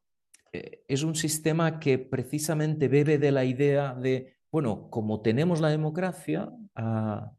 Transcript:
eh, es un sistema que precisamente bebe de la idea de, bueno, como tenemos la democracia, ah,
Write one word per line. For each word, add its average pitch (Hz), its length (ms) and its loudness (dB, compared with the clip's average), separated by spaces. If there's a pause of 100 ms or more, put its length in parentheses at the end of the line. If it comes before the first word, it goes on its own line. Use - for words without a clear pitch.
(520)
eh, - 360 -14
es 135 160 0
un 160 100 -2
sistema 156 640 0
que 131 200 2
precisamente 151 920 -2
bebe 143 300 4
de 139 120 4
la 135 140 4
idea 139 500 2
de, 127 400 -2 (160)
bueno, 135 400 -2
como 107 300 -2
tenemos 151 400 2
la 156 80 2
democracia, 156 840 -2 (240)
ah, 110 640 -4